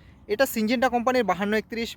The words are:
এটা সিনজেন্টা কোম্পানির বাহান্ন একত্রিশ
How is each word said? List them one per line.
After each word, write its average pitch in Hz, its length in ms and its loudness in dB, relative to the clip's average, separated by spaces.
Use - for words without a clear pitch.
এটা 226 180 2
সিনজেন্টা 233 440 0
কোম্পানির 240 420 0
বাহান্ন 202 220 -2
একত্রিশ 220 440 -4